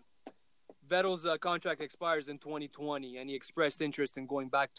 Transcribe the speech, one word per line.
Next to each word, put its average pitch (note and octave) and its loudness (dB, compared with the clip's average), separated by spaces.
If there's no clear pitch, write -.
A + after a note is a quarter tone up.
Vettel's, F3+ 4
uh, E3 2
contract E3+ 0
expires D3+ 0
in D3 -8
twenty D3 -6
twenty, C#3 -6
and C3 -8
he C#3 -4
expressed D3 2
interest C#3+ 0
in C3 -8
going C3+ -2
back C#3 4